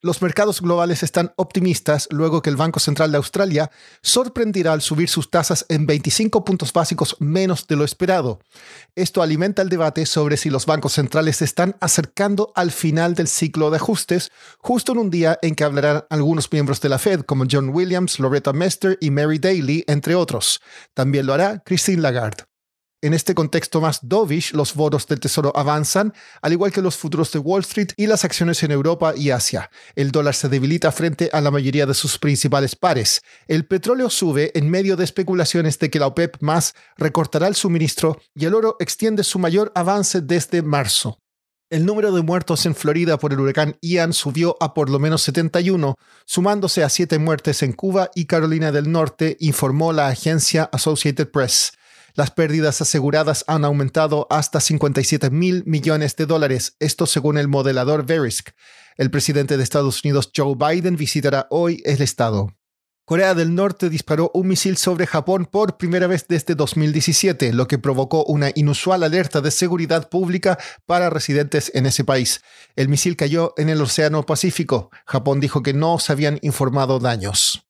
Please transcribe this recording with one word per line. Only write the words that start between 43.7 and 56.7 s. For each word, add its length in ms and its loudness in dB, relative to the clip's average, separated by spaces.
Ian 320 0
subió 460 0
a 160 -2
por 160 0
lo 80 2
menos 240 2
setenta 380 0
y 100 0
uno, 240 0
sumándose 560 0
a 60 2
siete 320 0
muertes 420 0
en 120 -2
Cuba 420 0
y 80 -2
Carolina 480 0
del 180 0
Norte, 480 0
informó 540 0
la 160 2
agencia 640 0
Associated 580 0
Press. 440 0
Las 180 0
pérdidas 480 2
aseguradas 680 0
han 180 0
aumentado 640 0
hasta 320 0
cincuenta 400 0
y 40 0
siete 260 0
mil 360 0
millones 500 0
de 100 -2
dólares, 540 0